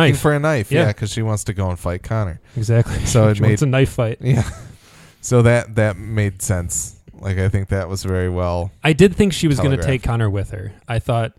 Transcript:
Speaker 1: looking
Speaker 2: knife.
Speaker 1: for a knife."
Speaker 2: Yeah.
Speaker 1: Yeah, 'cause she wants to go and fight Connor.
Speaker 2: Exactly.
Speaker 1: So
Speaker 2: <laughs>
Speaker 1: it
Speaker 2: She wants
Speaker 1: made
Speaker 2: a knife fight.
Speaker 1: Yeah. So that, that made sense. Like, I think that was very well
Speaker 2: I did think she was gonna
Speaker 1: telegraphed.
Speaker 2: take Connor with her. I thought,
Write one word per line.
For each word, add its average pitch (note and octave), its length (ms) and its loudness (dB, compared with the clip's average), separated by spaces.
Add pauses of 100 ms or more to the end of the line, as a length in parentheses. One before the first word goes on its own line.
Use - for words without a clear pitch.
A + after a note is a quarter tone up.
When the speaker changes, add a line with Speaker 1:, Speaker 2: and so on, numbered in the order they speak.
Speaker 1:
looking D3+ 120 6
Speaker 2:
knife. C#3+ 80 -2
Speaker 1:
for D3+ 120 2
a D3 60 2
knife." C#3+ 320 0
Speaker 2:
Yeah. D3+ 160 2
Speaker 1:
Yeah, G#2 60 2
'cause G#2+ 180 -6
she A2+ 120 -4
wants G#2+ 200 -2
to G#2 120 -6
go F#2+ 160 -2
and F2 80 -4
fight F2+ 260 -6
Connor. G#2+ 360 -4 (160)
Speaker 2:
Exactly. A#2 480 2
Speaker 1:
So A2 240 6
Speaker 2:
<laughs> - 20 4
Speaker 1:
it G#2 80 0
Speaker 2:
She - 40 0
wants B2+ 200 4
Speaker 1:
made D3 40 4
Speaker 2:
a C3 40 0
knife C3 200 2
fight. A2+ 300 -4
Speaker 1:
Yeah. A#2 280 0 (760)
So A#2+ 200 4
that, A#2 320 2
that G#2+ 240 0
made G#2+ 420 -2
sense. - 600 -4 (180)
Like, F#2+ 200 -4
I F#2+ 100 0
think F#2+ 220 -2
that F#2+ 180 -2
was F#2 160 -6
very F#2 240 -2
well F2+ 420 -2 (140)
Speaker 2:
I D#3 80 2
did F#3 240 4
think G3+ 160 2
she E3 160 -2
was C#3 80 2
gonna C3+ 140 0
Speaker 1:
telegraphed. C3+ 180 0
Speaker 2:
take C3 160 0
Connor A#2 260 0
with G2 200 -4
her. G2 220 -12 (140)
I A2+ 140 -4
thought, A#2 380 -2